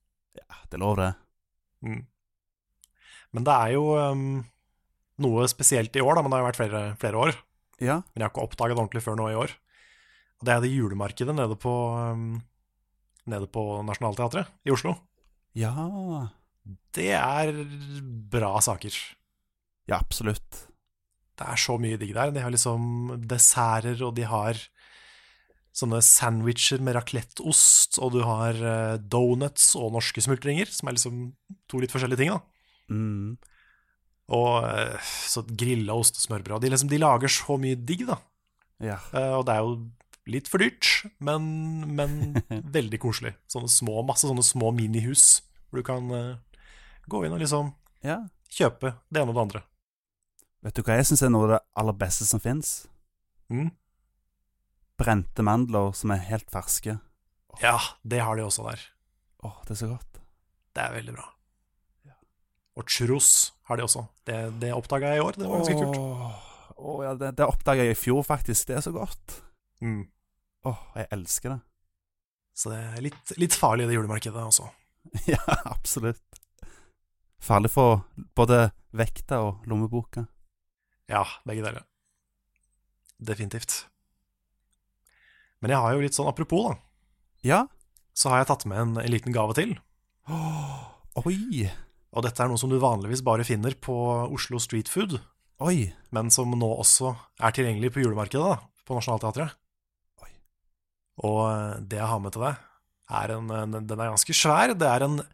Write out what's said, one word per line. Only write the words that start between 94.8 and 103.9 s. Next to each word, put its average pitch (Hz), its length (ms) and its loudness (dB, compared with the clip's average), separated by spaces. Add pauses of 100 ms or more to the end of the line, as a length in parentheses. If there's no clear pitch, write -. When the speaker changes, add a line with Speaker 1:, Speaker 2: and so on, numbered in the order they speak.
Speaker 2:
Food, 185 280 -2 (420)
Speaker 1:
Oi! 143 320 0 (240)
Speaker 2:
men 113 160 0
som 123 240 4
nå 117 140 2 (100)
også 127 320 4 (320)
er 113 100 4
tilgjengelig 120 400 0
på 139 100 -2
julemarkedet, 117 520 0
da, - 320 -14
på 127 100 -4
Nationaltheatret. 117 540 -4 (720)
Speaker 1:
Oi. - 80 -20 (840)
Speaker 2:
Og, 107 240 2 (100)
eh, 107 220 -2 (180)
det 107 80 -4
jeg 110 100 -2
har 113 140 -2
med 98 100 -8
til 113 140 -4
deg, 143 140 -4 (480)
er 107 260 -2
en, 113 160 -8
en, 110 260 -4
den 107 220 -6